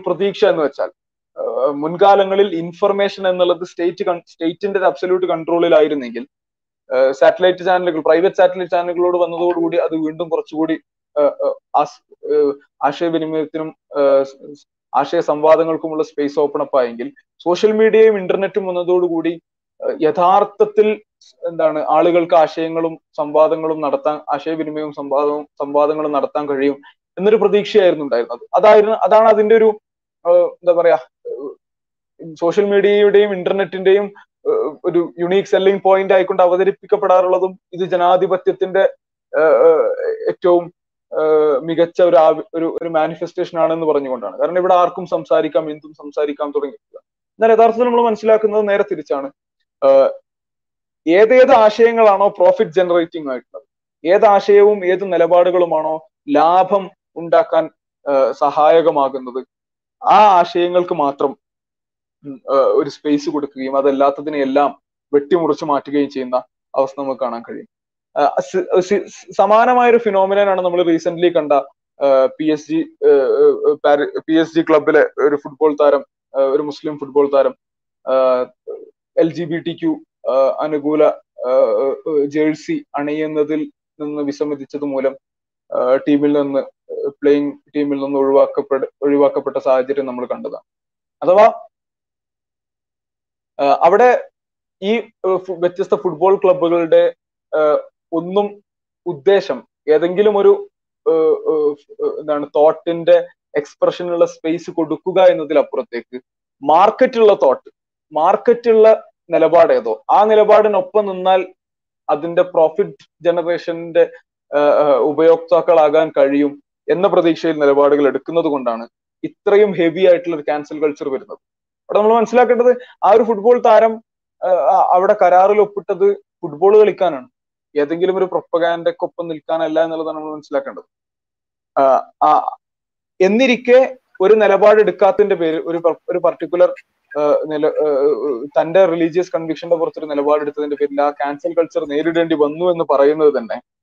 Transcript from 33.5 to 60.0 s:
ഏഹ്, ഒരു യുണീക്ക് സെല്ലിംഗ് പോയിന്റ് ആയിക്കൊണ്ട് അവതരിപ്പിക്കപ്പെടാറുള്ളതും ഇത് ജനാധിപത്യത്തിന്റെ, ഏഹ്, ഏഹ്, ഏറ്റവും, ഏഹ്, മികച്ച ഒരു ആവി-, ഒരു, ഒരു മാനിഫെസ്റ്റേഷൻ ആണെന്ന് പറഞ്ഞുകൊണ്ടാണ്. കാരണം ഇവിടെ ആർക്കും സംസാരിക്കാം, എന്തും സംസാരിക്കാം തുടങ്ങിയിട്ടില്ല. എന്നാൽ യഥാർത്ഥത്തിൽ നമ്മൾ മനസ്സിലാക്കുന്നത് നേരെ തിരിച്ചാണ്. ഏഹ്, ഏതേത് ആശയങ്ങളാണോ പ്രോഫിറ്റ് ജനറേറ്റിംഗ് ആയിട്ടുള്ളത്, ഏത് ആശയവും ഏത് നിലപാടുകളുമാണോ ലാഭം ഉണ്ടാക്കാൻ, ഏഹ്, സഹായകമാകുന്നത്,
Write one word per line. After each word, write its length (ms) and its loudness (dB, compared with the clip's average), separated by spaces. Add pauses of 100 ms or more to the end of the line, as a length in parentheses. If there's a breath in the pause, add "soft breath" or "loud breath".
ഏഹ്, 260 -2 (140)
ഒരു 340 -2
യുണീക്ക് 300 -2
സെല്ലിംഗ് 320 2
പോയിന്റ് 320 2
ആയിക്കൊണ്ട് 300 2
അവതരിപ്പിക്കപ്പെടാറുള്ളതും 1160 0 (140)
ഇത് 160 -6
ജനാധിപത്യത്തിന്റെ, 920 0 (500)
ഏഹ്, 280 2
ഏഹ്, 260 4 (400)
ഏറ്റവും, 380 0 (460)
ഏഹ്, 480 0
മികച്ച 420 -2
ഒരു 140 4
ആവി-, 380 2
ഒരു, 280 -6
ഒരു 80 -8
മാനിഫെസ്റ്റേഷൻ 680 -6
ആണെന്ന് 260 -2
പറഞ്ഞുകൊണ്ടാണ്. 520 -4
കാരണം 200 -4
ഇവിടെ 160 2
ആർക്കും 340 0
സംസാരിക്കാം, 640 -2
എന്തും 220 -18
സംസാരിക്കാം 580 -8
തുടങ്ങിയിട്ടില്ല. 480 -10 (400)
എന്നാൽ 120 2
യഥാർത്ഥത്തിൽ 340 4
നമ്മൾ 160 2
മനസ്സിലാക്കുന്നത് 640 0
നേരെ 160 0
തിരിച്ചാണ്. 440 -8 (540)
ഏഹ്, 280 4 (960)
ഏതേത് 460 4
ആശയങ്ങളാണോ 760 4
പ്രോഫിറ്റ് 440 0
ജനറേറ്റിംഗ് 580 -2
ആയിട്ടുള്ളത്, 360 -12 (380)
ഏത് 220 2
ആശയവും 600 4
ഏത് 280 -2
നിലപാടുകളുമാണോ 840 0 (340)
ലാഭം 540 2 (320)
ഉണ്ടാക്കാൻ, 500 0 (400)
ഏഹ്, 280 0
സഹായകമാകുന്നത്, 1080 0 (640)